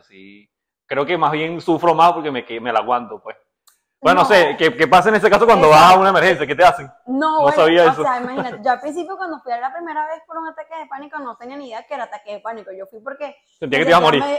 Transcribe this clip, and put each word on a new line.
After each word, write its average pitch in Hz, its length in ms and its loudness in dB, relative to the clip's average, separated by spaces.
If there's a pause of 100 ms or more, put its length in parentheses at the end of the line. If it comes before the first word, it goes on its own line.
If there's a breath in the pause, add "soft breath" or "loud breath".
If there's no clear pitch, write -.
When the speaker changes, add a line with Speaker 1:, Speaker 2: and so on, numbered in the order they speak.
Speaker 1:
así. 101 440 -20 (380)
Creo 135 180 -4
que 170 120 -2
más 156 140 0
bien 160 300 -6
sufro 170 320 0
más 165 200 4
porque 151 180 -6
me, 123 140 -8
que, 117 140 -12
me 120 140 -6
la 110 60 0
aguanto, 110 420 -4
pues. 110 160 -18 (640)
Bueno, 180 220 2
Speaker 2:
No. - 80 0
Speaker 1:
no 208 60 4
sé, 156 220 2
¿qué, 160 180 0
qué 160 120 0
pasa 185 220 4
en 214 60 2
ese 208 140 0
caso 202 160 4
cuando 196 220 6
Speaker 2:
Exacto. 151 200 8
Speaker 1:
vas 185 80 6
a 190 40 4
una 190 100 4
emergencia? 170 360 2
¿Qué 139 100 -4
te 160 80 2
hacen? 165 240 2 (200)
Speaker 2:
No, 302 300 -2
Speaker 1:
No 311 60 0
Speaker 2:
bueno, 285 140 2
Speaker 1:
sabía 165 280 4
Speaker 2:
o 160 60 4
Speaker 1:
eso. 156 120 -6
Speaker 2:
sea, 240 180 -2
imagínate, 247 420 -10
yo 254 80 0
al 247 80 -4
principio 311 380 -10
cuando 339 240 -10
fui 254 100 -14
a 240 80 -6
la 254 140 -10
primera 320 340 -10
vez 320 200 -12
por 320 100 -16
un 320 100 -10
ataque 320 300 -16
de 311 100 -14
pánico 285 320 -16
no 240 160 -14
tenía 254 220 -18
ni 285 120 -16
idea 226 160 -14
que - 100 -14
era 254 80 -10
ataque 208 300 -16
de 208 60 -14
pánico. 214 320 -14
Yo 190 160 -16
fui 220 120 -20
porque 277 360 -14 (240)
Speaker 1:
Sentía 139 200 -2
que 160 60 0
Speaker 2:
me 175 60 0
Speaker 1:
te - 0 -
ibas 170 100 6
a 165 100 2
Speaker 2:
sentía 147 80 0
Speaker 1:
morir. 139 40 -2 (160)